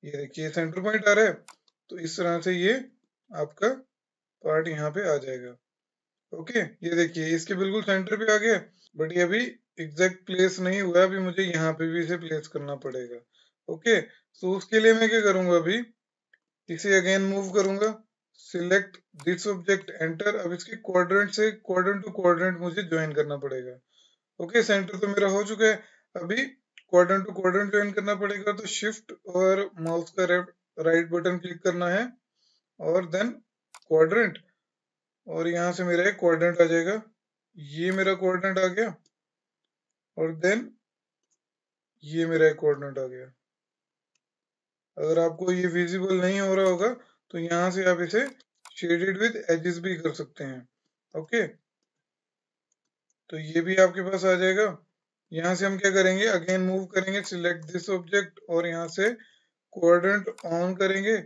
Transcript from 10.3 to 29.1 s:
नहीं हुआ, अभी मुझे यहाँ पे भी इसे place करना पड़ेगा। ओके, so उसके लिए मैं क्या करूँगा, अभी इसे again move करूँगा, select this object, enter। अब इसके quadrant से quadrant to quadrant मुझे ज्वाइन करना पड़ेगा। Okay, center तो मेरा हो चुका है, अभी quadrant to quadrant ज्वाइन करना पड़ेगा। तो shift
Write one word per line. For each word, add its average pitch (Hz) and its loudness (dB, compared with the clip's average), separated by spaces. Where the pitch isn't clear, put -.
नहीं 190 -2
हुआ, 180 4
अभी 190 2
मुझे 185 -2
यहाँ 160 -2
पे 160 -4
भी 170 -2
इसे 170 -2
place 156 -8
करना 143 -8
पड़ेगा। 123 -10
ओके, 165 2
so 190 0
उसके 220 0
लिए 226 8
मैं 226 2
क्या 226 4
करूँगा, 185 4
अभी 170 2
इसे 190 4
again 190 2
move 196 -2
करूँगा, 196 2
select 185 -2
this 175 -2
object, 190 -2
enter। 165 -2
अब 175 -4
इसके 220 -10
quadrant 185 2
से 214 2
quadrant 185 0
to 196 -12
quadrant 175 2
मुझे 175 -4
ज्वाइन 160 -2
करना 147 -2
पड़ेगा। 131 -10
Okay, 208 2
center 196 -2
तो 202 -2
मेरा 202 2
हो 196 0
चुका 214 0
है, 214 2
अभी 180 -4
quadrant 185 4
to 190 -12
quadrant 190 0
ज्वाइन 208 0
करना 202 -2
पड़ेगा। 202 -4
तो 185 -8
shift - -8